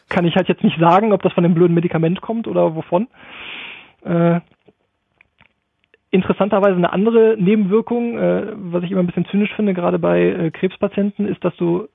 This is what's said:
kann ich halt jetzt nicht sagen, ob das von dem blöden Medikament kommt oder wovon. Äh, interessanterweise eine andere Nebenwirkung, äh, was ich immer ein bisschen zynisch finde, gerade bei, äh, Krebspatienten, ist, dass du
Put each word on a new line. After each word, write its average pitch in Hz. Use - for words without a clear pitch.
kann 175
ich 165
halt 185
jetzt -
nicht 175
sagen, 190
ob 185
das 180
von 185
dem 175
blöden 170
Medikament 170
kommt 226
oder 175
wovon. 175
Äh, 170
interessanterweise 196
eine 175
andere 220
Nebenwirkung, 220
äh, 180
was 180
ich 175
immer 185
ein 180
bisschen 175
zynisch 202
finde, 202
gerade 180
bei, 175
äh, 175
Krebspatienten, 202
ist, -
dass 175
du 180